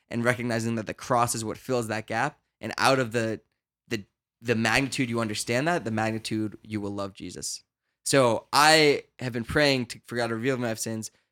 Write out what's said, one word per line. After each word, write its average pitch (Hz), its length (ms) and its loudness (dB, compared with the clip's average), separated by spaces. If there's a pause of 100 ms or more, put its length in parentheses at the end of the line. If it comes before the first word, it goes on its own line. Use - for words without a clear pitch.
and 117 140 -4
recognizing 117 520 0
that 110 100 -4
the 90 80 -10
cross 120 400 0
is 113 100 -6
what 107 140 -8
fills 120 300 -2
that 110 180 -6
gap. 120 320 -4 (240)
And 110 160 -8
out 131 220 4
of 117 120 -2
the, 110 280 -2 (480)
the, 110 160 -6 (380)
the 117 140 0
magnitude 120 540 0
you 117 120 -2
understand 120 460 -2
that, 175 180 -2
the 110 60 -4
magnitude 110 720 -4
you 107 180 -6
will 101 120 -6
love 98 200 -6
Jesus. - 500 -10 (440)
So 123 460 4
I 151 500 6 (160)
have 123 140 -6
been 117 100 -6
praying 135 440 2
to, - 180 -14
for 120 100 -10
God 120 120 0
to 113 80 -4
reveal 127 200 0
my 120 200 -4
sins 110 360 -6 (200)